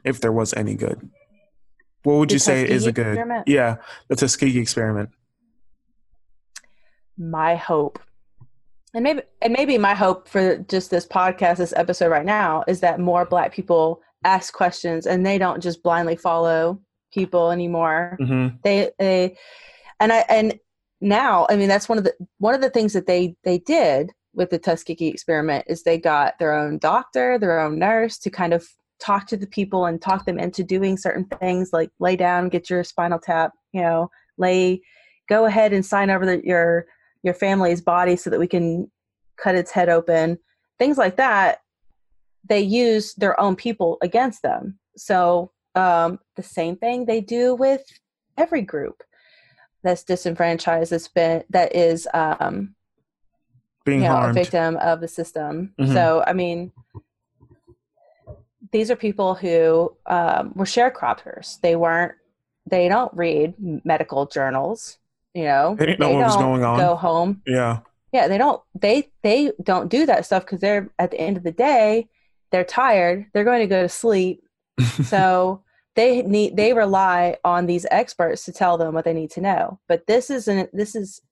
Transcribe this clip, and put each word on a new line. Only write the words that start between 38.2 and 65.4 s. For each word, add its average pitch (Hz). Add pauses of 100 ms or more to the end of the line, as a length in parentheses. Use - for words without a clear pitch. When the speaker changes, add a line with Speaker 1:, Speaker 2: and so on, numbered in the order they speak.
Speaker 2:
that -
we 175
can 170 (480)
cut 185
its 175
head 180
open, 170 (420)
things 269
like 214
that. 208 (880)
They 208
use 214
their 196
own 190
people 190
against 226
them. - (200)
So, 175 (240)
um, 180 (160)
the 190
same 170
thing 240
they 226
do 240
with 269 (560)
every 311
group - (840)
that's 180
disenfranchised, 170
that's 170
been, 165
that 175
is, 165
um, 165 (1080)
Speaker 1:
Being 139
Speaker 2:
you 131
know, 131
Speaker 1:
harmed. 123
Speaker 2:
a 180
victim 165
of 165
the 165
system. 160
Speaker 1:
Mm-hmm. 135
Speaker 2:
So, 165
I 175
mean, 175 (2000)
these 220
are 226
people 202
who, 165 (100)
um, -
were 190
sharecroppers. -
They 170
weren't, 165 (560)
they 180
don't 233
read 165
m-, 175
medical 147
journals, 139 (360)
you 170